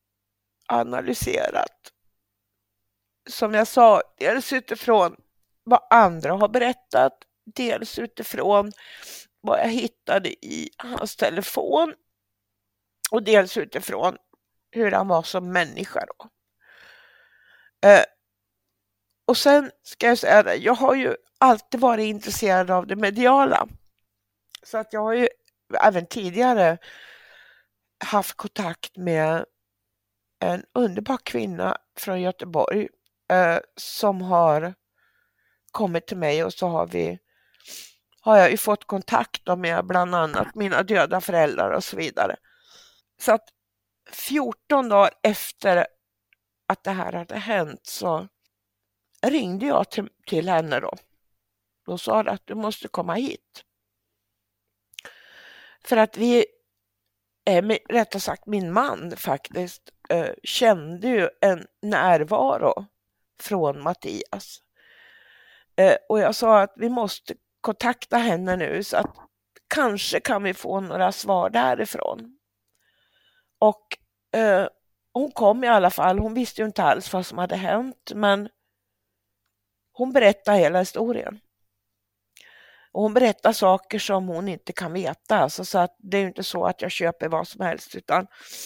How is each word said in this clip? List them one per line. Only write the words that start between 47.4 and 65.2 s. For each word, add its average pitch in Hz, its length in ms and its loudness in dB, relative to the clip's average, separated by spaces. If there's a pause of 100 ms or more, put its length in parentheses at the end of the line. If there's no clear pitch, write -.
så 180 420 -6 (920)
ringde 220 440 -2
jag 277 260 0
till, 208 180 -8 (160)
till 170 240 -4
henne 160 300 0
då. - 140 -8 (920)
Då 180 120 -8
sa 220 260 0
det - 80 -4
att - 160 -12
du - 80 -12
måste 214 320 -8
komma - 260 -6
hit. - 500 -10 (2250)
För 247 140 0
att 220 200 2
vi, 240 280 4 (1000)
eh, 180 180 4
med, 214 140 0 (120)
rättare 220 300 -2
sagt 185 260 -8
min 190 280 -4
man 185 440 -4
faktiskt, - 720 -8 (200)
eh, 165 220 -2 (120)
kände 175 640 0
ju 220 220 0 (120)
en 185 260 0 (140)
närvaro 180 1040 0 (540)
från 147 440 -4
Mattias. - 760 -10 (1160)